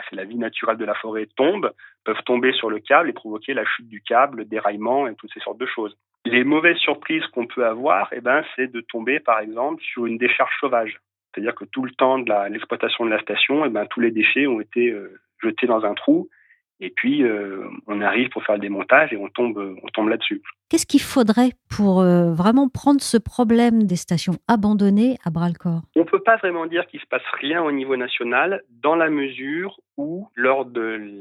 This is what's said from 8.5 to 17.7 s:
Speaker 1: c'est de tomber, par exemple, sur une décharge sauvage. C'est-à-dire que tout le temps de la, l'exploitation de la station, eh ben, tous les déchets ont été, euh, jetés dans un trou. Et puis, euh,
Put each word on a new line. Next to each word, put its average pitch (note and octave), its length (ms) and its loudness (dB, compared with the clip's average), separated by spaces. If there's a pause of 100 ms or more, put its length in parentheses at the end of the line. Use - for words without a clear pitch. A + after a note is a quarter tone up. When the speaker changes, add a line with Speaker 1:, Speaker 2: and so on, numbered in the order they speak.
Speaker 1:
c'est B2+ 160 -4
de A#2+ 100 -8
tomber, A#2 380 -4
par A2+ 200 0
exemple, A#2+ 420 -6
sur - 240 -6
une A#2 140 -4
décharge B2 400 0
sauvage. A#2 400 -2 (340)
C'est-à-dire A2 220 -4
que G2+ 100 -14
tout C3+ 180 -6
le B2+ 80 -6
temps C3 280 2
de A#2+ 100 -4
la, G#2 180 0
l'exploitation A2 580 -4
de A2+ 40 0
la G#2+ 120 0
station, C3+ 440 0
eh C#3 40 0
ben, G#2 180 -2
tous - 140 -6
les A#2 100 4
déchets A2+ 340 2
ont A#2 160 0
été, A#2+ 300 0
euh, G2+ 280 -12 (220)
jetés A2+ 240 -2
dans A2+ 180 2
un G#2 120 -2
trou. - 340 2 (520)
Et F#3+ 100 -8
puis, D3 320 0
euh, G2+ 440 -2 (200)